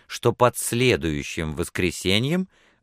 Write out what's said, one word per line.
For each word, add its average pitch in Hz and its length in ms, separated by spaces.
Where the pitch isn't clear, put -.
что - 260
под 123 240
следующим 82 960
воскресеньем 98 960